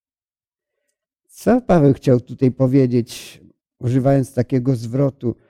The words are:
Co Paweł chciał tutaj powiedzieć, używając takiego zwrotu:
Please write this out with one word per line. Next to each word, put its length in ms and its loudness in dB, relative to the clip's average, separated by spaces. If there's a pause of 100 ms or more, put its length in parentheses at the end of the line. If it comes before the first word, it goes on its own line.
(1300)
Co 320 0
Paweł 340 4
chciał 260 0
tutaj 300 -2
powiedzieć, 920 -2 (380)
używając 560 -2
takiego 420 -2
zwrotu: 600 -6 (120)